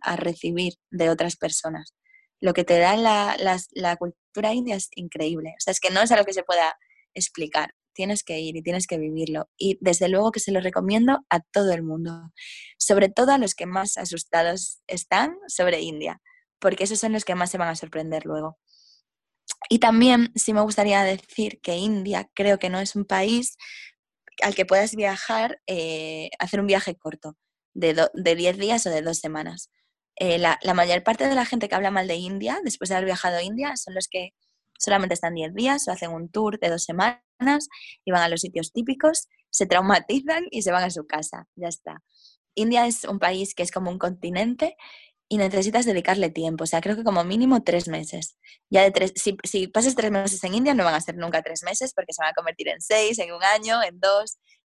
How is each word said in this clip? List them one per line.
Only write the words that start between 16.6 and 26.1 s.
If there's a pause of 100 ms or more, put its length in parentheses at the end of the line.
porque
esos
son
los
que
más
se
van
a
sorprender
luego. (1080)
Y
también
sí
me
gustaría
decir
que
India
creo
que
no
es
un
país (840)
al
que
puedas
viajar,
eh,